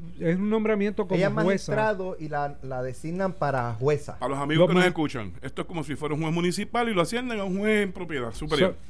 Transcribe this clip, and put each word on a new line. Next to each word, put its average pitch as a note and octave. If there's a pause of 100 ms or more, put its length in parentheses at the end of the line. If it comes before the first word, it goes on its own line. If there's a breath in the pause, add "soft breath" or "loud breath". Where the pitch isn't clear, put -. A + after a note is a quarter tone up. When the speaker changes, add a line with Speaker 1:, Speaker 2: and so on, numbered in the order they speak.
(220)
Speaker 1:
es E3+
un G#3
nombramiento G#3+
como F3+
Speaker 2:
Ella F#3+
es G#3
Speaker 1:
jueza. G#3+
Speaker 2:
magistrado G3
y D#3
la, C#3+
la C3
designan E3
para C3
jueza. C3+
Speaker 3:
A B2
los C#3
amigos D3
Speaker 1:
Los F3+
Speaker 3:
que E3+
nos F3+
Speaker 1:
ma- F3+
Speaker 3:
escuchan, C3+
esto D3
es -
como E3+
si C3+
fuera D3+
un D3+
juez D#3+
municipal G3
y A3+
lo F3
ascienden A3+
a -
un F#3+
juez G#3
en F#3+
propiedad D3+
superior. D#3+ (120)